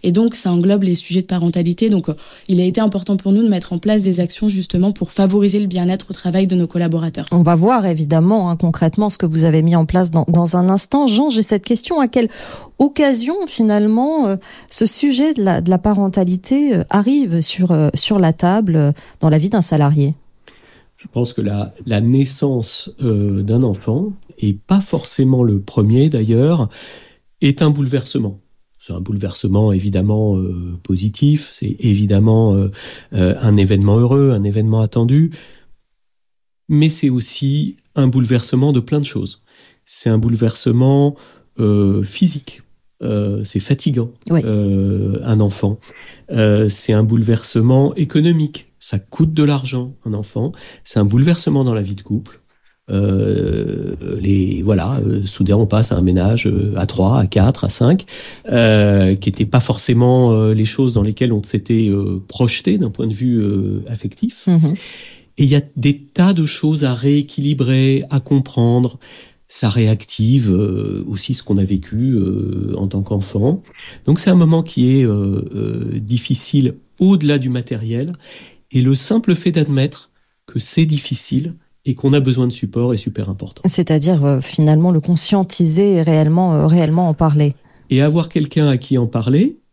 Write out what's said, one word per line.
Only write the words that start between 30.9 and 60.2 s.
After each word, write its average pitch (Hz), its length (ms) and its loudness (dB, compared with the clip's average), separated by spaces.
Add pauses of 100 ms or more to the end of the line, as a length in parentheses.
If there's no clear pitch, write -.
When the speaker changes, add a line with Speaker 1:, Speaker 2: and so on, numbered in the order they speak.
Speaker 3:
c'est 104 300 -8
évidemment, 107 720 2
euh, 98 160 0 (400)
euh, 92 300 0
un 107 160 4
événement 101 400 2
heureux, 131 340 4
un 104 140 0
événement 107 340 0
attendu, 120 520 2 (1400)
mais 151 180 4
c'est 156 220 0
aussi 139 680 -2 (200)
un 135 120 2
bouleversement 127 640 0
de 127 80 2
plein 147 220 -2
de 143 40 -4
choses. - 360 -8 (440)
C'est - 240 -6
un 113 80 2
bouleversement, 123 1000 2 (440)
euh, 101 420 2
physique, 143 600 -4 (400)
euh, 104 420 -4
c'est 101 160 -6
fatigant, 123 520 -2 (180)
Speaker 2:
Oui. 165 160 4
Speaker 3:
euh, 98 800 0
un 110 160 2
enfant. 101 380 -2 (520)
Euh, 107 380 2
c'est - 240 -2
un 107 100 4
bouleversement 117 920 2
économique, 156 840 0
ça - 200 -6
coûte 160 340 -2
de 151 100 2
l'argent, 131 480 -2 (140)
un 107 80 -4
enfant. 107 400 -6 (320)
C'est - 140 -2
un 101 60 4
bouleversement 139 600 2
dans 120 80 0
la 107 80 -2
vie 95 140 -6
de 98 80 -18
couple. - 360 -8 (520)
Euh, 95 1040 -2 (240)
les, 95 420 0
voilà, 104 460 0
euh, 101 160 -2
soudain 98 320 -2
on 110 100 4
passe 107 280 0
à - 20 0
un 87 60 0
ménage, 92 460 2
euh, 101 280 0
à 95 100 -2
trois, 101 320 0
à 107 100 2
quatre, 104 360 2
à 92 60 -2
cinq, 151 340 2 (480)
euh, 104 640 4
qui 98 140 -4
étaient 113 160 -2
pas 123 160 2
forcément, 123 720 2